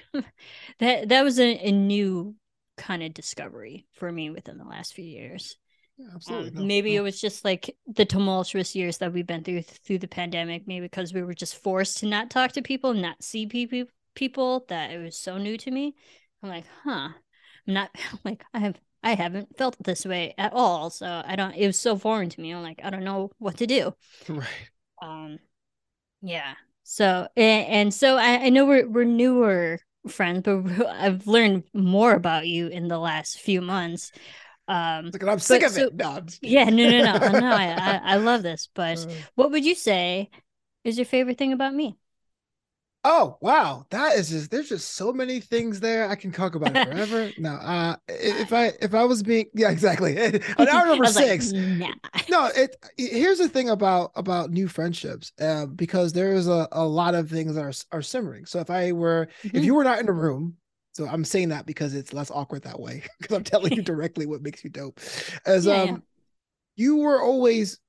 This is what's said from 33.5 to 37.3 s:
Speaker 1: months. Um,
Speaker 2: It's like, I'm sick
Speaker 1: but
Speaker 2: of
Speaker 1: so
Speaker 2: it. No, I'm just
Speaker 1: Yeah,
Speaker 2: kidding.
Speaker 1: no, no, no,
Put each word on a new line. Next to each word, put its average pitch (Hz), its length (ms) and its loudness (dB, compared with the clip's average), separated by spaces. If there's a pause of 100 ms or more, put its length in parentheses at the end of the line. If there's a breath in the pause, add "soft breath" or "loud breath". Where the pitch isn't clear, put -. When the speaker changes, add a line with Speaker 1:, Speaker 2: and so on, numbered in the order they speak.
Speaker 1:
months. 175 520 -6 (560 loud breath)
Um, 170 440 -2
Speaker 2:
It's 190 100 -8
like, 196 100 2
I'm 202 60 0
sick 247 240 4
Speaker 1:
but - 0 -
Speaker 2:
of 247 140 2
Speaker 1:
so 262 140 2
Speaker 2:
it. - 40 -18
No, 165 160 -4
I'm 143 160 -10
just - 160 -16
Speaker 1:
Yeah, 254 220 6
Speaker 2:
kidding. 220 60 4
Speaker 1:
no, 233 180 6
no, 240 140 6
no, 226 320 4